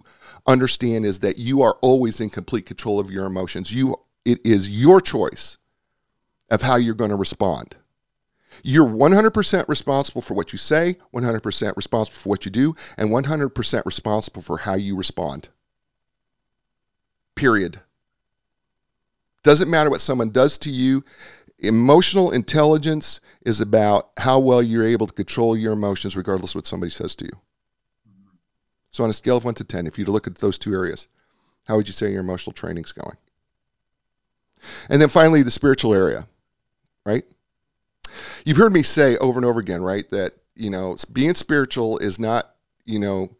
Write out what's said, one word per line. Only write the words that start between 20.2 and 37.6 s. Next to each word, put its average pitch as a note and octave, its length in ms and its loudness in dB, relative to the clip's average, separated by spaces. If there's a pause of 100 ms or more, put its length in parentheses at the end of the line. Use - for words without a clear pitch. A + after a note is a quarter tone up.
does B2+ 300 2
to D3 120 -8
you. C3 320 0 (540)
Emotional D3 720 4
intelligence D3+ 920 0 (240)
is G#2+ 160 -2
about G#2 560 2
how C3 220 2
well B2 220 4
you're A2+ 240 0
able A2+ 220 0
to - 60 -18
control A2+ 420 -2
your A2 160 -2
emotions G2+ 460 -4
regardless F#2 340 -4
of - 40 -12
what F2 120 -10
somebody F2+ 220 -8
says F2 260 -10
to - 100 -14
you. E2+ 60 -12 (1600)
So B2 140 -2
on A2 40 0
a G#2+ 40 -4
scale B2 240 0
of A#2+ 80 -4
one A#2 100 -4
to - 80 -12
ten, F2+ 240 -8
if - 100 -12
you G2+ 60 -6
were F2+ 40 -4
to G2 40 -2
look G#2+ 160 -2
at F2+ 80 -10
those G2+ 240 -4
two G#2 140 -6
areas, F#2 340 -6 (580)
how A2 120 0
would G#2 100 0
you F#2+ 60 -12
say G#2 180 -4
your G2 80 -6
emotional F#2 320 -8
training's E2+ 400 -12
going? - 240 -16 (1700)
And C#3+ 120 4
then D3+ 60 8
finally, D#3+ 360 6
the A#2+ 60 2
spiritual B2+ 440 2
area, E2+ 340 0 (760)
right? A2 180 -2 (1200)